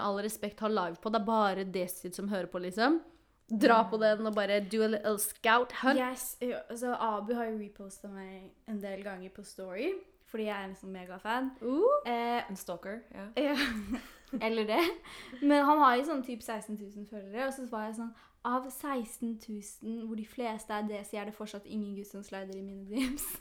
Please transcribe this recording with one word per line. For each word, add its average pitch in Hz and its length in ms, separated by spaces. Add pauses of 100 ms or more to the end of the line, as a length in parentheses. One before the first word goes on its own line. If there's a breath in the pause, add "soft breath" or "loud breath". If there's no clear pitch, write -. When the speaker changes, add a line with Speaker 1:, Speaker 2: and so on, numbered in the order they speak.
Speaker 1:
all 202 160
respekt, 208 400
har 220 80
live 180 320
på, 220 80
det 220 80
er 208 80
bare 208 400
Desit 185 480
som 196 160
hører 190 160
på, 180 160
liksom. 220 380 (500 soft breath)
Dra 226 300 (100)
på 220 80
Speaker 2:
Mm. 214 40 (180)
Speaker 1:
den 220 80
og 214 80
bare 202 260
do 214 220
a 214 40
little 214 300
scout 233 540 (100)
hunt. 269 160
Speaker 3:
Yes, 254 420
ja, 247 200 (100)
altså, 240 300
Abu 214 340
har 240 160
jo 220 80
repostet 202 560
meg 190 380 (160)
en 214 120
del 196 220
ganger 190 320
på 208 100
story, 190 460 (400)
fordi 220 160
jeg 208 100
er 196 140
en 190 60
sånn 190 180
megafan. 190 560 (140)
Speaker 1:
Uh. 285 260 (160)
Speaker 3:
Eh, 233 420
Speaker 2:
En 196 80
stalker, 190 460 (100)
ja. 196 140 (100)
Speaker 3:
ja. 277 200 (420)
<laughs> - 480
Eller 226 200
det. 226 180 (580 loud breath)
Men 285 240
han 302 140
har 254 180
jo 262 80
sånn 294 180
typ 240 200
seksten 214 340
tusen 208 320
følgere, 208 380
og 269 60
så 269 180
var 214 180
jeg 220 60
sånn, 233 180 (320 soft breath)
av 247 240
seksten 240 720
tusen, 220 640
hvor 226 100
de 220 80
fleste 220 460
er 214 160
Desi, 208 320
er 202 80
det 208 80
fortsatt 214 320
ingen 208 300
gutt 196 100
som 196 160
slider 196 340
i 190 60
mine 196 240
D 208 140 (100)
Ms. 285 140 (180)